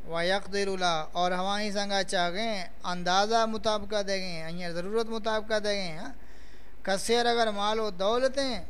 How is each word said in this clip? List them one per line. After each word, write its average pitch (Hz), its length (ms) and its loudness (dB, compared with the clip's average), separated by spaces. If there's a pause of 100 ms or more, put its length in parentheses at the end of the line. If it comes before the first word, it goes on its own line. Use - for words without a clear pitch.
وَيَقْدِرُ 190 680 0
لَا، 165 340 2
اور 180 200 2
ہمائیں 202 400 0
سانگا 202 320 2
چاہگیں 190 640 0 (180)
اندازہ 190 600 2
مطابقہ 214 560 0
دے 196 160 -2
گیں، 175 260 -6
انہیں 175 260 -4
ضرورت 196 360 -2
مطابقہ 220 540 0
دے 208 140 0
گیں، 180 240 -4
ہاں۔ 156 160 -8 (720)
کسیر 226 420 2
اگر 233 260 4
مال 208 280 0
و 214 100 0
دولتیں 240 800 0